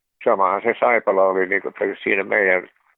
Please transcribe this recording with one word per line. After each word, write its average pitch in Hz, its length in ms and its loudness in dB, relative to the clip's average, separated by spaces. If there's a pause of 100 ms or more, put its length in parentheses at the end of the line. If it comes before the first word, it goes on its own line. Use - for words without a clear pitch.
(240)
samahan 98 380 0
se 113 180 0
Saipala 107 440 2
oli 95 220 0
niinku 95 260 -4 (300)
siinä 98 220 0
meidän, 101 440 0 (300)